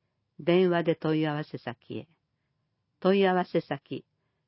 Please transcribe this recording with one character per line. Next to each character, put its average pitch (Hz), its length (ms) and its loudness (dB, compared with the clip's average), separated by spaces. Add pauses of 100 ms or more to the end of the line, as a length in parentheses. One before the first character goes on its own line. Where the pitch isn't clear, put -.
(400)
電 175 300 2
話 170 140 0
で 160 120 0
問 156 240 -2
い 156 80 -2
合 151 60 -4
わ 151 100 -6
せ - 140 -14
先 - 400 -12
へ。 113 100 -14 (920)
問 196 180 2
い 190 80 4
合 185 60 2
わ 180 120 0
せ - 140 -2
先、 - 460 -10 (420)